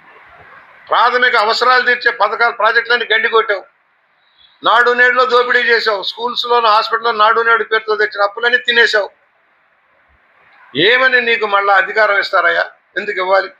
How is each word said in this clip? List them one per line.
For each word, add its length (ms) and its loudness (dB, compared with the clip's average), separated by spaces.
ప్రాథమిక 480 0
అవసరాలు 500 2
తీర్చే 240 0
పథకాలు, 420 -2
ప్రాజెక్టులన్నీ 600 0
గండి 160 0
కొట్టావు. 360 -2
నాడు 280 2
నేడులో 340 2
దోపిడీ 340 2
చేసావు. 440 0
స్కూల్స్లోను, 680 -2
హాస్పిటల్లో 440 0
నాడు 280 2
నేడు 240 0
పేరుతో 320 -4
తెచ్చిన 260 -2
అప్పులన్నీ 360 -2
తినేసావు. 520 0
ఏమని 440 2
నీకు 260 -2
మళ్ళా 280 2
అధికారం 440 0
ఇస్తారయ్యా? 520 -2
ఎందుకు 220 -8
ఇవ్వాలి? 420 0